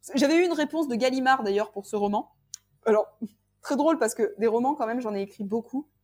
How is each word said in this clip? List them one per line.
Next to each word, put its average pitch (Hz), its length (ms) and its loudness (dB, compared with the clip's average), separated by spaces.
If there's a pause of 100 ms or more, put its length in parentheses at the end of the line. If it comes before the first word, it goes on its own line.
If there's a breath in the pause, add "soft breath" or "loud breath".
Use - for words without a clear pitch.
(160)
J'avais 277 220 4
eu 359 80 4
une 339 80 0
réponse 311 340 -2
de 240 80 -4
Gallimard, 262 480 2
d'ailleurs, 208 280 0
pour 196 140 -12
ce - 120 -8
roman. 202 340 -2 (540)
Alors, 214 200 4 (560)
très - 140 -4
drôle, 311 240 2
parce 220 160 0
que 220 220 -2
des 214 100 0
romans, 240 260 0
quand 254 140 -4
même, 240 140 -4
j'en 214 120 -6
ai 196 80 -4
écrit 202 220 -10
beaucoup. 226 460 -6 (140)